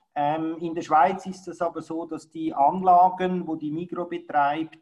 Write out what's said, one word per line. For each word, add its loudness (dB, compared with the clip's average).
Ähm, -2
in -6
der -6
Schweiz 2
ist -12
es -12
aber -4
so, -8
dass -12
die -8
Anlagen, 4
wo -4
die -8
Migros -8
betreibt, -2